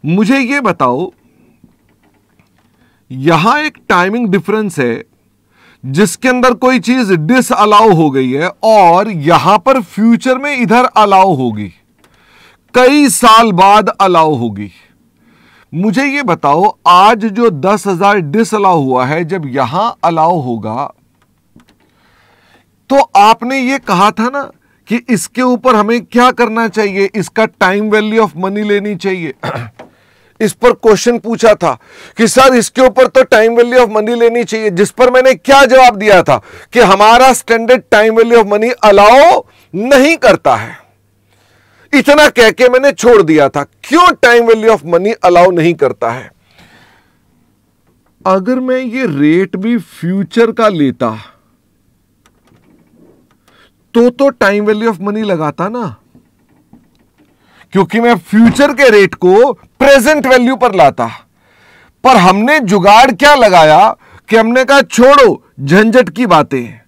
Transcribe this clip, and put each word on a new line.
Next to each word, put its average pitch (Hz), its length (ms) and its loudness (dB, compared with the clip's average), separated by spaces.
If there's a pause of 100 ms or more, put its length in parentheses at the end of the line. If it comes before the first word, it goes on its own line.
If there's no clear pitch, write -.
मुझे 196 360 -2
ये 269 220 -4
बताओ, 165 500 -4 (2000)
यहां 165 480 -2
एक 302 180 -8 (120)
टाइमिंग 202 400 -2
डिफरेंस 208 500 -4
है 120 240 -4 (800)
जिसके 170 460 -2
अंदर 247 240 0
कोई 254 260 -2
चीज 226 320 -2
डिसअलाउ 214 800 0
हो 156 180 0
गई 131 200 -4
है 147 160 -4 (160)
और 208 460 2
यहां 165 480 0
पर 254 240 0
फ्यूचर 233 560 -2
में 285 200 -8
इधर 240 280 0 (120)
अलाउ 196 360 2
होगी, 110 340 -6 (1080)
कई 277 340 2
साल 226 420 2
बाद 196 380 2
अलाउ 170 460 0
होगी। 104 360 -10 (1040)
मुझे 202 320 -2
ये 277 180 -6
बताओ 175 520 -2 (120)
आज 202 380 2
जो 226 240 -2
दस 190 380 -4
हजार 196 320 -2
डिसअलाउ 190 600 -2
हुआ 127 240 -2
है 156 200 -4
जब 160 220 -8
यहां 139 420 -4 (140)
अलाउ 165 360 -2
होगा, 117 520 -8 (2000)
तो 277 260 0
आपने 226 460 0
ये 262 180 -4
कहा 202 320 -2
था 220 180 -6
ना 277 200 -10 (380)
कि 240 220 -4
इसके 233 320 -4
ऊपर 247 340 0
हमें 214 300 -2
क्या 247 260 0
करना 226 360 -4
चाहिए, 196 480 -4
इसका 220 320 -4 (160)
time 208 300 -2
value 214 340 -2
of 147 100 -12
money 202 300 -6
लेनी 202 280 -4
चाहिए। 175 380 -8 (120)
<clears throat> 120 220 -10 (720)
इस 220 140 -2
पर 240 200 0
क्वेश्चन 226 440 0
पूछा 220 360 -2
था 165 180 -2 (460)
कि 226 100 0
सर 262 280 2
इसके 233 260 -2
ऊपर 254 260 2
तो 262 160 2
time 233 340 2
value 240 220 2
of 226 120 2
money 214 280 -4
लेनी 233 240 0
चाहिए, 220 260 -6
जिस 185 220 -2
पर 247 200 0
मैंने 254 220 2
क्या 277 320 2
जवाब 247 300 4
दिया 196 280 2
था 135 140 0 (360)
कि 240 60 0
हमारा 226 540 4
स्टैंडर्ड 233 500 0 (100)
time 220 260 2
value 233 240 2
of 202 100 -4
money 220 180 -2 (120)
अलाउ 214 580 4 (320)
नहीं 269 440 0
करता 165 380 0
है। 107 220 -12 (1160)
इतना 285 360 2
कह 226 220 2
के 254 180 0
मैंने 262 220 2
छोड़ 220 300 2
दिया 156 280 2
था। 143 140 -6
क्यों - 440 0 (180)
time 233 240 2
value 220 280 2
of 143 160 -14
money 190 200 -2 (100)
अलाउ 180 280 4
नहीं 170 220 -2
करता 120 380 -4
है? 127 180 -14 (2000)
अगर 196 340 -2
मैं 254 200 -4
ये 254 300 -6
रेट 156 460 -2
भी 226 220 -4
फ्यूचर 196 720 -4
का 226 180 -2
लेता 127 480 -4 (2750)
तो, 240 140 2
तो 269 220 -2
time 208 340 -2
value 214 260 -2
of 180 100 -8
money 208 220 -6
लगाता 165 460 -6
ना, 220 260 -10 (1800)
क्योंकि 196 260 -2
मैं 240 180 2
फ्यूचर 233 560 2
के 262 160 2
रेट 208 260 2
को 214 380 2
प्रेजेंट 277 760 -2
वैल्यू 254 280 0
पर 220 200 -2
लाता, 139 320 0 (960)
पर 247 140 4
हमने 202 420 2
जुगाड़ 208 520 2
क्या 285 240 2
लगाया 185 600 4 (340)
कि 214 60 0
हमने 233 300 2
कहा 277 160 2
छोड़ो 254 640 2 (180)
झंझट 214 480 0
की 202 160 -6
बातें 139 640 -2